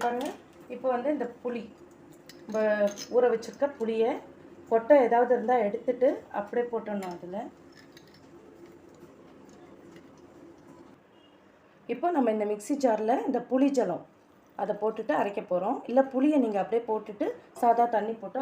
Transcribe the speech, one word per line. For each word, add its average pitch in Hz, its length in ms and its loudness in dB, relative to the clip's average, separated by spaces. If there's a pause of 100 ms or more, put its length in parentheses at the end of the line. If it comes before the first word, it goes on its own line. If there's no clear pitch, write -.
பாருங்க, 247 220 -2 (480)
இப்போ 254 200 -4
வந்து 247 220 0
இந்த 240 120 -4 (160)
புளி, 240 180 -6 (840)
நம்ம 214 120 -4 (560)
ஊற 247 80 4 (120)
வச்சிருக்க 226 300 -4 (140)
புளியை, 226 320 0 (580)
கொட்டை 226 260 6 (100)
ஏதாவது 233 300 4
இருந்தா 220 200 2 (100)
எடுத்துட்டு 240 420 0 (320)
அப்படியே 233 320 -4
போட்டுடணும் 208 440 -6
அதுல. 180 220 -12 (4000)
இப்போ 269 220 -2
நம்ம 240 200 2
இந்த 208 140 -2
மிக்ஸி 208 340 -4
ஜார்ல 220 300 2 (140)
இந்த 240 120 0 (120)
புளி 262 160 4 (100)
ஜலம் 185 260 -2 (580)
அதை 202 200 -4
போட்டுட்டு 220 400 -2
அரைக்க 202 200 -4 (100)
போறோம். 185 260 0 (140)
இல்ல 254 100 6 (120)
புளியை 285 320 4
நீங்க 208 180 0
அப்படியே 226 260 0
போட்டுட்டு 214 380 -4 (340)
சாதா 233 240 4 (100)
தண்ணி 214 260 -2
போட்டு 196 200 -8